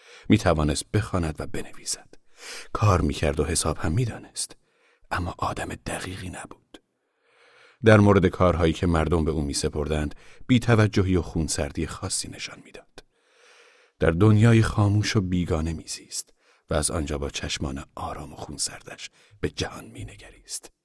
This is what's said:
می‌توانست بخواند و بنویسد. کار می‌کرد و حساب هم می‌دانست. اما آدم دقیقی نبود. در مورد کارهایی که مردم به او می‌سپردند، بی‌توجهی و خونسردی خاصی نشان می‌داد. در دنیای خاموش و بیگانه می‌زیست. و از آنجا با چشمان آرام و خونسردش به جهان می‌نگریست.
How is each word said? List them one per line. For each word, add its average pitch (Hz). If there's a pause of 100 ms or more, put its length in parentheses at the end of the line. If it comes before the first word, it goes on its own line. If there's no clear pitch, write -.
(300)
می‌توانست 78
بخواند 85
و 73
بنویسد. - (600)
کار 95
می‌کرد 73
و 76
حساب 80
هم -
می‌دانست. - (560)
اما 87
آدم -
دقیقی 92
نبود. - (1000)
در 110
مورد 101
کارهایی 87
که -
مردم 80
به 78
او 78
می‌سپردند، 76 (320)
بی‌توجهی 107
و 85
خونسردی 78
خاصی -
نشان -
می‌داد. - (960)
در 80
دنیای 107
خاموش 104
و 110
بیگانه 87
می‌زیست. - (360)
و -
از 76
آنجا 76
با 69
چشمان 69 (100)
آرام -
و -
خونسردش - (300)
به -
جهان -
می‌نگریست. - (140)